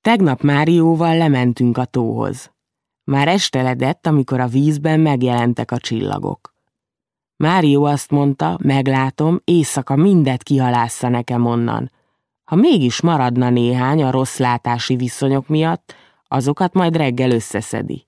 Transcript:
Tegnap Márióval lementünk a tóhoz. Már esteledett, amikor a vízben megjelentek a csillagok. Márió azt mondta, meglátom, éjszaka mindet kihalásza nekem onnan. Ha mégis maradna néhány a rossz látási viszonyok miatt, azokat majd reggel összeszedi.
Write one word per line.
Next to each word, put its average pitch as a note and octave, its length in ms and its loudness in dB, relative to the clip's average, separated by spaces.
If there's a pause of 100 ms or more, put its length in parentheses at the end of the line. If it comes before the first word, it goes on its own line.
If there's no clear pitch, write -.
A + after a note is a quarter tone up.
Tegnap F#3+ 420 2
Márióval E3 720 2
lementünk B2 600 2
a B2+ 60 -2
tóhoz. A2+ 680 -6 (520)
Már C#3 240 0
esteledett, C3 760 -2
amikor C#3 340 0
a B2+ 60 0
vízben D3 540 0
megjelentek B2 680 0
a A#2+ 80 -4
csillagok. G2 760 -6 (800)
Márió D3+ 480 2
azt C#3+ 260 -2
mondta, C#3+ 520 0
meglátom, C3+ 840 0
éjszaka D3 520 0
mindet D3+ 460 2
kihalásza B2 680 0
nekem A#2+ 380 -2
onnan. A#2 440 -2 (540)
Ha - 120 -2
mégis G3 440 2
maradna B2+ 500 0
néhány B2 520 0
a C3 80 0
rossz C3 280 -2
látási B2 580 -2
viszonyok C3+ 520 -2
miatt, D#3+ 460 -2 (340)
azokat C#3+ 440 -2
majd E3+ 240 0
reggel C3 340 0
összeszedi. - 760 -4